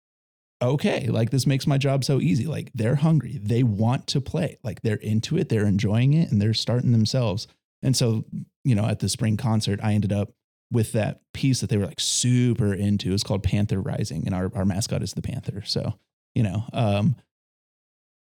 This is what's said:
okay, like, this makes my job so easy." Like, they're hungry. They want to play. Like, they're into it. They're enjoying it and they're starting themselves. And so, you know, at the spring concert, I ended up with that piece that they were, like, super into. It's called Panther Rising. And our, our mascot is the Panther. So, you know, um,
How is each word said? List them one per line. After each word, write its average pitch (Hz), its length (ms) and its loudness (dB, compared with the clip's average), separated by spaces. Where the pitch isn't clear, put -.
okay, 135 460 0
like, 113 240 2
this 131 160 2
makes 139 220 0
my 139 100 2
job 135 240 0
so 135 180 2
easy." 151 260 2
Like, 156 280 -6
they're 113 220 0
hungry. 156 440 2
They 113 220 0
want 117 460 0
to 143 120 0
play. 156 440 -6
Like, 98 180 -8
they're 107 140 0
into 113 420 -2
it. 156 100 -2
They're 107 180 2
enjoying 110 480 2
it 165 180 2
and 101 100 4
they're 110 120 2
starting 123 360 0
themselves. 113 560 2
And 131 120 2
so, 113 280 0
you 127 140 2
know, 104 100 2
at 113 140 -2
the - 80 -2
spring 107 280 0
concert, 107 460 0
I 107 120 2
ended 101 180 2
up 101 200 -2
with 113 220 0
that 104 280 -2
piece 135 260 0
that 98 100 -4
they 110 60 0
were, 98 100 0
like, 80 120 -12
super 123 760 2
into. 101 400 0
It's 98 120 0
called 101 180 -2
Panther 104 380 0
Rising. - 440 -4
And 95 100 -2
our, 92 200 -2
our 95 100 -2
mascot 98 380 0
is - 120 -8
the - 80 -6
Panther. - 440 -8
So, - 280 -4
you 123 120 2
know, 104 280 -2
um, 110 440 2